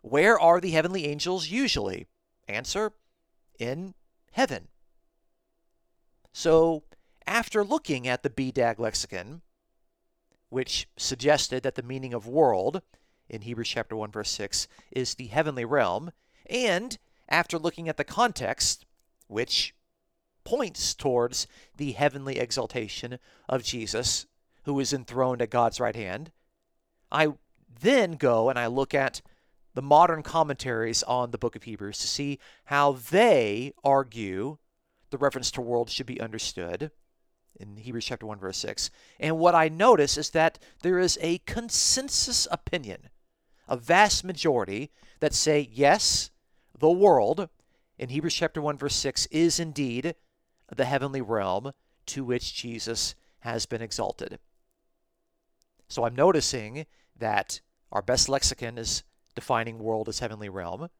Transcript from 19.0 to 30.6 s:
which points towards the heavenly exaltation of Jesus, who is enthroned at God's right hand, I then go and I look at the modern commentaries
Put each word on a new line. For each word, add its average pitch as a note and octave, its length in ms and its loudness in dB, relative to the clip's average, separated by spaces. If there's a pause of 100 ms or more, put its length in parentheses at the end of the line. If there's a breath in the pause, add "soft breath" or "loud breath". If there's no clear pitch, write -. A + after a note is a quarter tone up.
which - 480 -4 (680)
points - 500 -4
towards B2 540 0 (300 soft breath)
the C#3+ 140 -6
heavenly C3+ 460 -2
exaltation A#2+ 840 -6 (280 soft breath)
of B2+ 160 -2
Jesus, A#2 640 -4 (380)
who C#3 160 -2
is C3 120 -2
enthroned B2+ 500 -2
at A#2 80 0
God's A#2+ 300 2
right A2+ 160 -2
hand, A2+ 360 -8 (800)
I D#3 180 4 (500)
then G#3 340 4
go B2 360 4
and B2+ 80 0
I A#2+ 100 -2
look C3 260 -2
at C3+ 280 0 (520)
the C3 80 -6
modern D#3 400 6
commentaries B2+ 840 0